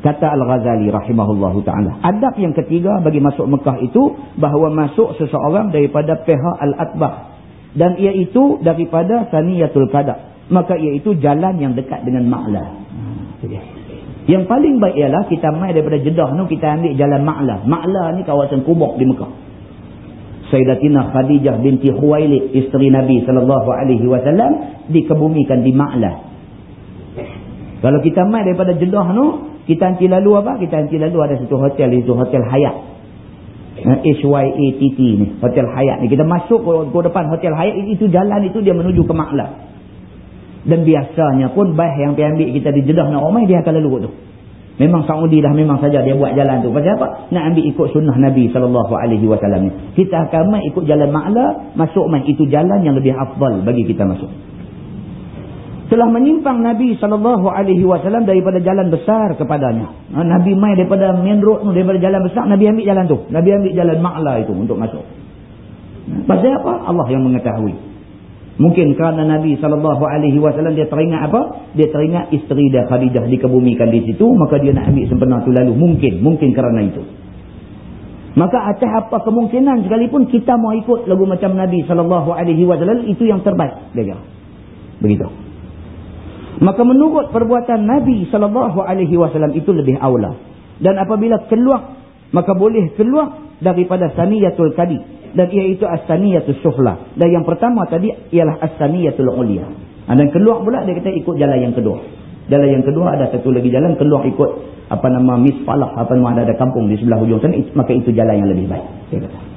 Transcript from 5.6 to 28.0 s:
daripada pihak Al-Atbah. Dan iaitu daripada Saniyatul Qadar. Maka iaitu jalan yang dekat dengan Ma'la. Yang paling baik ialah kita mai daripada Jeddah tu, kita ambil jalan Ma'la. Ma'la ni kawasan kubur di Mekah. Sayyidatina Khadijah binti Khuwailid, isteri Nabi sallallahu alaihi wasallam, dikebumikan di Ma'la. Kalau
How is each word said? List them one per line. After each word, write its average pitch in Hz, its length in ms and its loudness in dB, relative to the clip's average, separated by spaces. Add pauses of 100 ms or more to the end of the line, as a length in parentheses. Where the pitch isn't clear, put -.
daripada 151 560 0
pihak 160 320 0
Al-Atbah. - 720 -4 (400)
Dan 175 240 2
iaitu 196 640 2
daripada 170 720 0
Saniyatul 160 560 2
Qadar. - 640 -4
Maka 180 240 2
iaitu 156 480 -2
jalan 165 320 0
yang 139 160 -2
dekat 127 320 -6
dengan 123 240 0
Ma'la. 107 360 -4 (1600)
Yang 185 200 4
paling 269 320 2
baik 202 200 2
ialah 147 280 0
kita 160 320 -2
mai 180 160 -4
daripada 151 240 0
Jeddah 151 400 0
tu, 185 160 -2
kita 156 140 -4 (100)
ambil 165 240 -2
jalan 143 240 2
Ma'la. 143 400 -2
Ma'la 170 480 0
ni 180 160 -4
kawasan 143 320 0
kubur 156 400 -2
di 131 80 4
Mekah. - 240 -4 (1200)
Sayyidatina 135 640 2
Khadijah 135 480 2
binti 135 240 2
Khuwailid, 147 640 2
isteri 135 400 2
Nabi 131 320 2
sallallahu 127 480 2
alaihi 127 320 0
wasallam, 151 880 0
dikebumikan 156 720 2
di 131 80 4
Ma'la. 131 400 0 (1700)
Kalau 143 240 4